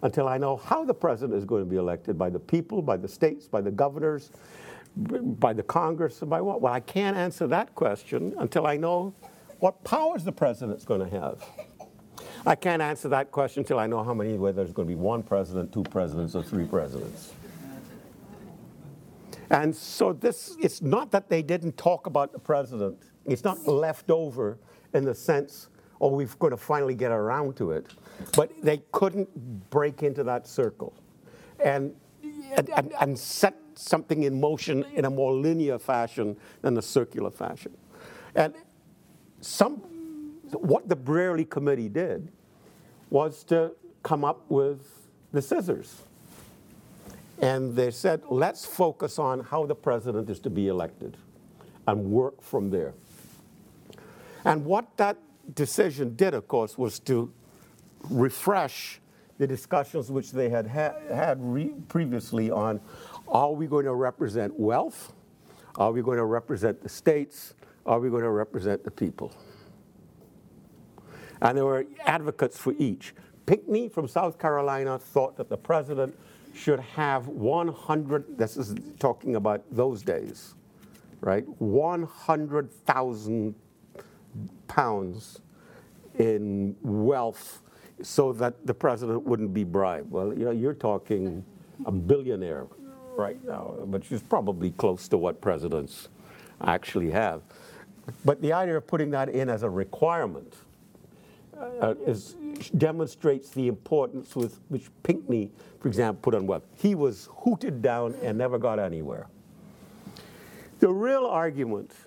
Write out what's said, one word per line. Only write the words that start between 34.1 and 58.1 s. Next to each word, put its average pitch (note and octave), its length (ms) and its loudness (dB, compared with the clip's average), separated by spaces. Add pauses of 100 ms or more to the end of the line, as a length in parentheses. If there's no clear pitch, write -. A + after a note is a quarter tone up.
in C3+ 180 2
motion D3 520 0
in E3 120 0
a C3+ 60 0
more C3+ 220 2
linear C#3+ 480 2
fashion A#2 560 0 (260)
than B2 160 2
a A2 40 -2
circular - 480 0
fashion. - 420 -8 (640)
And D#3 180 4 (840)
some, - 380 2 (760)
what - 360 2
the F3+ 60 4
Brearley D#3+ 500 0
Committee C#3 440 -2
did D#3 420 -4 (800)
was D3 340 0
to E3 280 2 (320)
come D3 200 2
up D3+ 240 -2
with C#3 600 0 (240)
the C#3+ 100 2
scissors. - 600 -2 (1400)
And C3 340 2
they B2 160 4
said, D#3+ 400 0
"Let's C#3+ 340 0
focus D#3 540 0
on C3+ 220 2
how D3 260 -2
the C#3+ 80 0
president A2+ 560 0
is F#2+ 100 -4
to - 100 -4
be G2 180 2
elected F2 480 -4 (720)
and G2+ 240 2
work B2+ 280 2
from G2+ 300 -2
there." D#2+ 240 -2 (1500)
And D#3 200 2
what F3+ 340 0
that G3+ 200 2 (380)
decision C#3 580 0
did, F3+ 180 4
of A2+ 140 -4
course, A2+ 320 0
was A2+ 220 -2
to A#2+ 320 0 (760)
refresh C#3+ 920 0 (380)